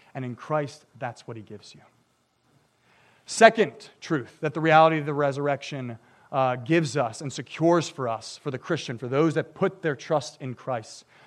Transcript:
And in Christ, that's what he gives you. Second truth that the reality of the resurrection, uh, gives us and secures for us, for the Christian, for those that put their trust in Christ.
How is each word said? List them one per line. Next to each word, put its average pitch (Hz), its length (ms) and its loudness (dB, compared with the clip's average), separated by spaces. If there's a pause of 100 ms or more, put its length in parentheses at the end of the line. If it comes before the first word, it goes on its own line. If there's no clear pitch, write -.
(140)
And 135 100 -8
in 123 120 -8
Christ, 151 500 -6 (140)
that's 120 280 -10
what 117 100 -12
he 107 60 -14
gives 101 300 -18
you. 147 80 -20 (1400)
Second 220 640 4 (120)
truth - 400 -4
that 156 120 -2
the 160 80 -6
reality 160 360 6
of 147 80 -4
the 151 80 -4
resurrection, 139 840 -4 (340)
uh, 131 260 0
gives 143 380 0
us 123 260 -2
and 139 100 -8
secures 160 580 2
for 127 180 -6
us, 113 300 -8
for 147 140 -10
the 127 60 -6
Christian, 131 400 -6
for 127 100 -10
those 143 260 2
that 151 220 -4
put 190 260 -2
their 151 140 -4
trust - 460 -4
in 127 120 -8
Christ. - 520 -10 (220)